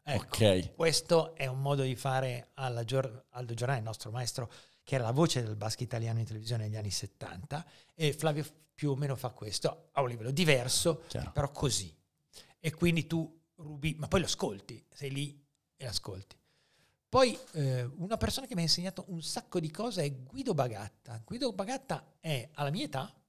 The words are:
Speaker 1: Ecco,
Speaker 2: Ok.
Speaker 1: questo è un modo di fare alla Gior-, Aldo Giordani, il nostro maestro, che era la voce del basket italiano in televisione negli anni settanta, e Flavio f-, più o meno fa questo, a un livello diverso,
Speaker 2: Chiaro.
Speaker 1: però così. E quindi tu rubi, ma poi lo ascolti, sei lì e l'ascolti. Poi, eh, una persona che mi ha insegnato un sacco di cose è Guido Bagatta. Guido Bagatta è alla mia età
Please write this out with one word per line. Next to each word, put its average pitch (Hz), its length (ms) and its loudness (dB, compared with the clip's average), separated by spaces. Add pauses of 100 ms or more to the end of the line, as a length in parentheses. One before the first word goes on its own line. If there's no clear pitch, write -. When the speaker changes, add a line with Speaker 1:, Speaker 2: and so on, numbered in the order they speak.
Speaker 1:
Ecco, 131 220 -2 (220)
Speaker 2:
Ok. 92 300 6
Speaker 1:
questo 160 600 4
è 135 120 -4
un 131 140 -2
modo 139 220 2
di 131 140 0
fare 131 560 -2
alla 123 320 -4
Gior-, 131 460 -2
Aldo 120 220 -8
Giordani, 123 260 0
il 107 60 -4
nostro 110 260 -8
maestro, 120 380 -4 (340)
che - 120 0
era 123 100 2
la 113 60 2
voce 147 320 4
del 107 120 -4
basket 110 320 -4
italiano 113 320 -2
in 113 60 0
televisione 110 400 -4
negli 107 120 -4
anni 104 140 -4
settanta, - 760 -8 (300)
e 151 180 2
Flavio 151 300 0
f-, - 100 -10 (200)
più 147 180 0
o 131 40 2
meno 139 200 0
fa 117 160 -4
questo, - 600 -4
a 143 80 2
un 127 80 2
livello 117 220 -4
diverso, 147 760 6
Speaker 2:
Chiaro. - 240 -4
Speaker 1:
però 143 200 0
così. 98 420 -2 (680)
E 160 140 -4
quindi 165 340 4
tu 160 340 -4 (140)
rubi, 151 420 -4
ma 151 100 -6
poi 190 140 4
lo 139 60 0
ascolti, 113 640 -4
sei 139 180 -8
lì 143 320 -6 (320)
e 139 100 -12
l'ascolti. 98 520 -8 (720)
Poi, 240 300 6 (160)
eh, 131 300 2 (120)
una 202 220 -2
persona 226 280 -2
che 247 100 -8
mi 170 60 2
ha 165 40 2
insegnato 175 420 0
un 170 160 -6
sacco - 380 -4
di 156 100 -4
cose 202 320 -2
è 143 100 0
Guido 202 400 -4
Bagatta. 113 720 -4
Guido 240 280 -2
Bagatta 202 680 -4
è 143 360 -2
alla 143 160 0
mia 220 140 -2
età - 260 -4 (180)